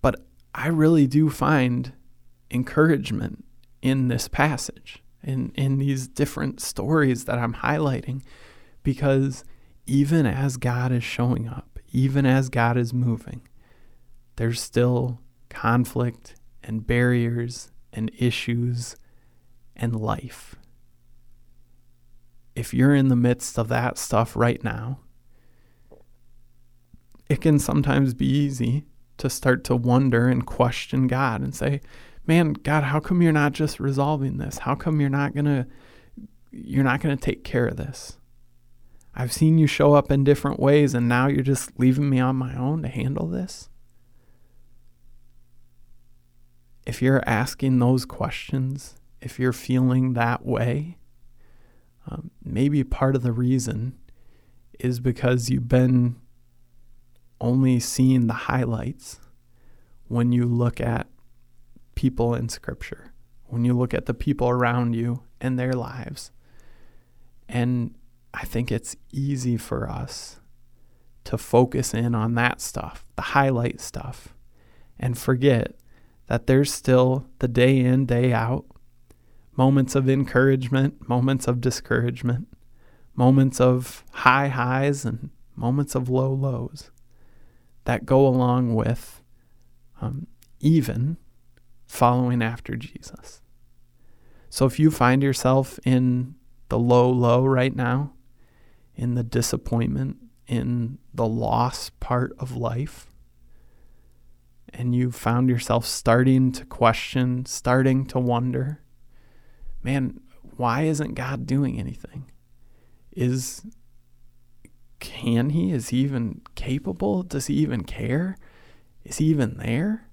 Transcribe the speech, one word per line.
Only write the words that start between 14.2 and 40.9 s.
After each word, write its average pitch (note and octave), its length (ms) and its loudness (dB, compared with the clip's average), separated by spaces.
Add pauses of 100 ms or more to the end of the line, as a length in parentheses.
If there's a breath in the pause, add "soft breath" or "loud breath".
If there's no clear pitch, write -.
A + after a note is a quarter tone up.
there's A#2 240 -2
still B2 600 0 (300)
conflict A#2+ 840 -2 (260)
and A2+ 240 -8
barriers A#2+ 840 0 (220)
and A2 260 -6
issues A#2+ 800 -2 (800)
and A#2 200 -4
life. - 600 -8 (2000)
If - 180 -8
you're B2+ 220 4
in C3+ 140 4
the B2+ 80 4
midst B2 420 0
of A2+ 100 -2
that A#2+ 300 -2
stuff - 380 -2
right A#2+ 260 0
now, A2 380 -8 (2250)
it C3+ 120 0
can D3+ 180 6
sometimes C#3 560 2
be C3 120 -2
easy C#3 580 0 (320)
to C3 140 -4
start - 340 0
to B2 120 0
wonder B2 520 4
and B2+ 180 0
question B2+ 600 0
God B2+ 340 0
and C3 140 -6
say, C#3 260 -2 (460 loud breath)
"Man, D#3+ 260 4
God, D3 320 0
how C#3+ 160 0
come F3 220 0
you're E3 100 6
not D3 200 2
just D3+ 280 -4
resolving C#3 560 -2
this? - 220 -8
How - 160 -4
come D#3 260 -2
you're C#3+ 80 2
not C#3 260 -2
gonna, C#3+ 320 0 (840 soft breath)
you're - 340 -2
not C3+ 160 2
gonna C#3+ 160 -2
take - 260 -4
care B2 240 -2
of - 120 -6
this? - 400 -12 (960)
I've B2+ 180 -6
seen D#3+ 240 4
you D#3 100 6
show C#3+ 280 4
up C#3+ 160 4
in C#3 140 2
different C#3 360 2
ways, C#3+ 340 4